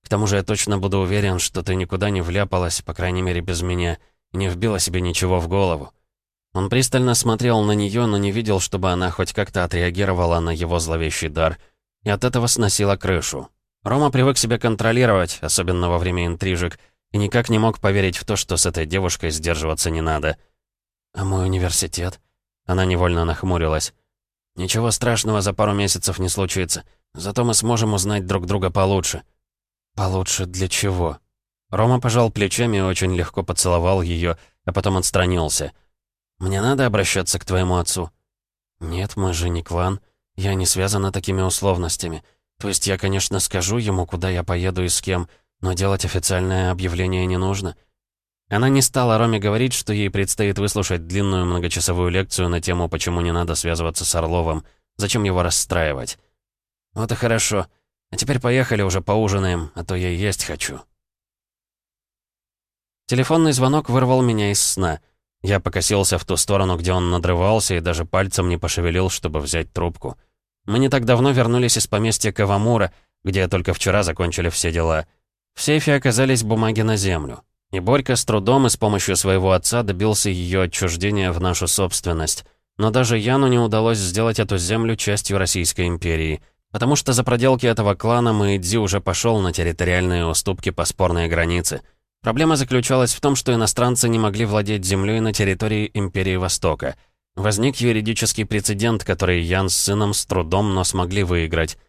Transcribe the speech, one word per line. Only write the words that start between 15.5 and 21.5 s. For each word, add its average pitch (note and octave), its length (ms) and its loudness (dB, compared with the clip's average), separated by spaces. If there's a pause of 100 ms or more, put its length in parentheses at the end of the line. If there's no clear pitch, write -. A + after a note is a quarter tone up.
во F2 100 2
время F2+ 280 0
интрижек, F2 520 -2 (320)
и G#2 80 -2
никак G#2 300 0
не A2+ 100 4
мог A2 220 2
поверить G2 380 2
в - 60 -12
то, G#2 120 -2
что - 200 -2
с - 100 2
этой E2+ 200 -2
девушкой E2+ 440 -2
сдерживаться D#2 600 -2
не D#2+ 100 -2
надо. D#2 360 -2 (800)
«А G2 100 -6
мой F#2+ 200 0
университет?» F2+ 760 -2 (440)